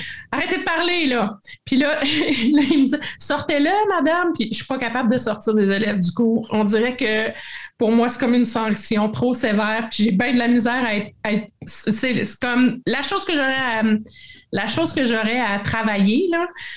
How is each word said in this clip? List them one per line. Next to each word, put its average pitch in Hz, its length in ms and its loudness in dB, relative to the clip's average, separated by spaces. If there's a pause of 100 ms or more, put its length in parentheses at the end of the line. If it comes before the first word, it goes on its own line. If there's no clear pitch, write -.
(320)
Arrêtez 349 260 -2
de - 40 -6
parler, 349 440 0
là. » 226 320 -2 (260)
Puis 262 120 -2
là, 294 200 2
<laughs> - 40 -4
là, - 20 -
il 285 760 2
me 269 40 4
disait, « 294 160 0 (180)
Sortez-le, 294 520 0 (220)
madame. » 339 460 2
Puis 220 140 -2
je - 60 -2
suis - 80 -10
pas 262 120 -4
capable 240 320 0
de 254 80 4
sortir 220 360 -2
des 214 160 4
élèves 208 280 0
du 175 140 0
cours. 226 400 0
On 214 120 2
dirait 226 320 0
que 220 340 0 (480)
pour 226 140 2
moi, 233 160 4
c'est - 120 -6
comme 247 140 2
une 247 120 4
sanction 220 640 0
trop 247 240 0
sévère. 220 560 0
Puis 208 140 0
j'ai 233 80 2
bien 247 200 2
de 247 60 4
la 240 100 2
misère 240 360 2
à 214 100 0
être, 208 160 -4 (140)
à 208 80 -2
être, 214 160 -2 (180)
c'est, 220 580 -2
c'est - 160 -8
comme 247 460 2
la 254 160 0
chose 381 220 -4
que 381 100 -4
j'aurais 269 200 0
à, 240 280 -2 (680)
la 202 160 -2
chose 320 240 -2
que 277 120 0
j'aurais 233 360 0
à 202 180 0
travailler, 220 720 2
là, 339 160 0 (300)